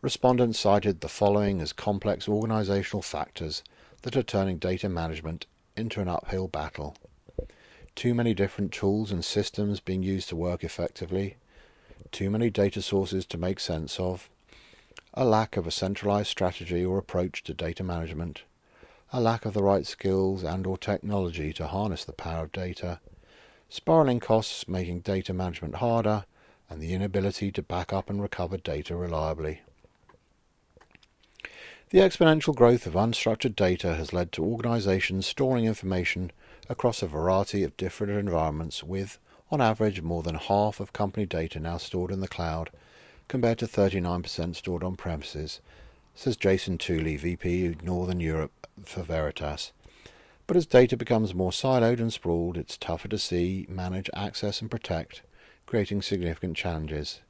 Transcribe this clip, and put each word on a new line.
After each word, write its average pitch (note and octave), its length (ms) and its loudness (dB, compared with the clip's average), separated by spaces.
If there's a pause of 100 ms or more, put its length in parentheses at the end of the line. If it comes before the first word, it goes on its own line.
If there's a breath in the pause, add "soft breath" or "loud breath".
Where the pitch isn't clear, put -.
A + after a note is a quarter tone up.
Respondents B2 600 4
cited G2+ 400 4
the D#2+ 80 -8
following G2+ 520 2
as D#2 120 -4
complex G2+ 560 -2
organizational G#2 720 0
factors - 640 -6 (380 loud breath)
that B2 140 -4
are B2+ 60 4
turning F#2+ 360 0
data F#2 300 -2
management D#2+ 580 -4 (300)
into A2+ 240 -4
an F#2+ 60 0
uphill F#2 400 -2
battle. D2+ 500 -6 (1000 loud breath)
Too A#2+ 180 2
many A#2 180 4
different G2 380 0
tools G#2 400 0
and F2 140 -2
systems G2+ 560 0
being F#2+ 240 -2
used F#2+ 240 0
to F2 80 -6
work F2 260 -2
effectively, F#2 760 -4 (760 soft breath)
too G2 180 -2
many A2+ 180 2
data G2+ 320 2
sources F#2+ 460 0
to - 120 -8
make F#2 200 -2
sense D#2+ 400 -4
of, F#2 320 -4 (840 loud breath)
a C3 100 0
lack A2 320 4
of E2+ 100 -2
a E2+ 60 -4
centralized G2+ 560 0
strategy F2+ 560 -2
or F#2 140 0
approach F2+ 440 -4
to D2+ 120 -8
data E2+ 280 -6
management, E2 600 -6 (680 soft breath)
a B2+ 80 0
lack A2+ 240 2
of G#2 100 -4
the G#2 80 2
right G2 240 4
skills F#2+ 560 0
and F#2 240 -2
or F#2+ 100 -2
technology F2+ 760 -2
to D#2+ 160 -6
harness G2 360 -4
the - 80 -12
power E2 320 -6
of D#2 80 -12
data, F2+ 460 -6 (680 soft breath)
spiraling D3 500 4
costs - 480 0
making F2 340 -2
data F#2+ 320 -2
management F2+ 440 -4
harder, G#2+ 480 2 (440 soft breath)
and D#2 120 -12
the E2 140 -4
inability G2 580 0
to F#2 100 -2
back F2 300 -4
up F#2+ 180 -2
and G2+ 100 -2
recover F#2 360 -4
data D#2+ 400 -4
reliably. D#2+ 640 -2 (2250 loud breath)
The F#3 80 8
exponential D#3+ 580 6
growth A#2+ 300 8
of E2 80 -6
unstructured A2 600 2
data F2+ 400 2
has D#2+ 180 -4
led F2 200 0
to E2 120 -2
organizations G2+ 840 2
storing B2+ 400 2
information F#2 680 0 (360 loud breath)
across - 340 0
a F#2+ 40 -2
variety F#2 560 2
of D#2+ 140 -2
different G2+ 380 -4
environments D#2+ 680 0
with, F#2+ 360 -6 (320 soft breath)
on D3 100 0
average, A2 400 2
more E2 220 -2
than D#2+ 140 -2
half G2+ 440 2
of G2+ 140 -10
company G2+ 320 -2
data E2 340 -4
now E2+ 160 -4
stored F2+ 340 -4
in G2 100 -4
the F#2+ 60 -4
cloud, E2 440 -4 (580 loud breath)
compared A#2 300 2
to A#2 80 -4
thirty-nine F2+ 560 2
percent F2 340 -4
stored F2 260 -4
on F#2 140 -4
premises, D#2 640 -8 (540 soft breath)
says - 220 -2
Jason F#2+ 420 2
Tooley, D#2+ 380 0
V E2 200 -2
P F2 460 0
Northern F2+ 360 -2
Europe D#2+ 320 -2 (320)
for - 200 -10
Veritas. D2+ 720 -4 (760 loud breath)
But E3+ 100 2
as F3 100 4
data B2+ 300 8
becomes A2 380 2
more F#2 180 2
siloed B2 480 4
and A2+ 120 0
sprawled, E2+ 440 -2
it's - 220 -8
tougher - 300 -6
to G#2+ 100 -2
see, F2+ 500 0
manage, F#2 460 -6
access G2+ 480 -4
and A2 80 -8
protect, - 520 -6 (440 soft breath)
creating G2+ 360 0
significant F2 540 -2
challenges. D2+ 720 -4